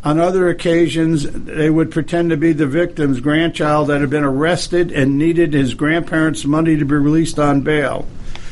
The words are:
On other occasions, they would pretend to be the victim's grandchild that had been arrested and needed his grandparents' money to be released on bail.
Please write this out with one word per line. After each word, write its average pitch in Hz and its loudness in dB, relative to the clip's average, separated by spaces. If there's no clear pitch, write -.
On 151 0
other 180 2
occasions, 160 0
they - -2
would 160 2
pretend 170 -2
to 156 0
be 165 2
the 151 0
victim's 147 -2
grandchild 151 0
that 143 0
had 143 0
been 147 0
arrested 160 0
and 139 0
needed 165 2
his 135 0
grandparents' 156 -2
money 156 2
to 147 0
be 139 0
released 151 2
on 143 2
bail. 147 -2